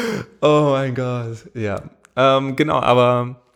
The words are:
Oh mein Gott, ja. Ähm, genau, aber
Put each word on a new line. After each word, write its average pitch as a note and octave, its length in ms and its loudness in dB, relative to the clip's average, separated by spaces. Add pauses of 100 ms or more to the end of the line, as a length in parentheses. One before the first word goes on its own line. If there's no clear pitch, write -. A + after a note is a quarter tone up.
(420)
Oh D3+ 300 2
mein C3+ 240 -2
Gott, B2 420 -6 (160)
ja. G#2 280 -6 (340)
Ähm, C3+ 400 2
genau, D3+ 240 0
aber B2 640 2 (140)